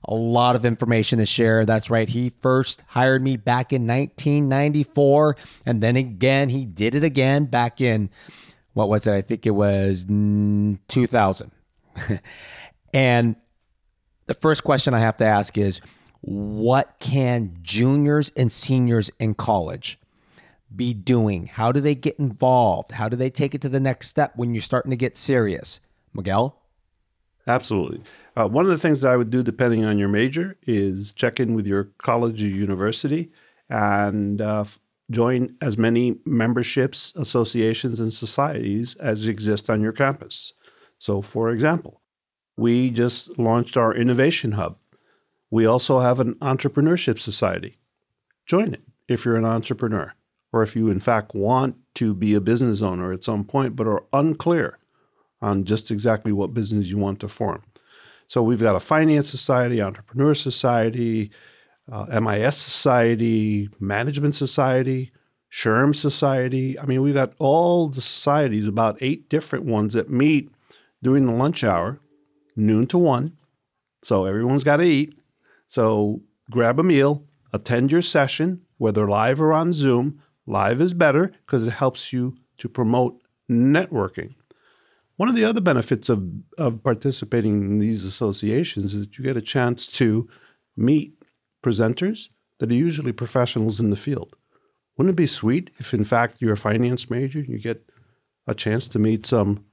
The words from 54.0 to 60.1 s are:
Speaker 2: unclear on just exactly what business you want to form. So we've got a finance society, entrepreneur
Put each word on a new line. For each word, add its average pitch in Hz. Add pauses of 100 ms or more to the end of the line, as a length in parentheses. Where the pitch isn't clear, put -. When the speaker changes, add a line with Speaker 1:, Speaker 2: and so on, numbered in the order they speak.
Speaker 2:
unclear 156 (600)
on 98
just 107
exactly 107
what 98
business 107
you 95
want 98
to 101
form. - (640)
So 123
we've 113
got 107
a 87
finance 156
society, 123
entrepreneur 123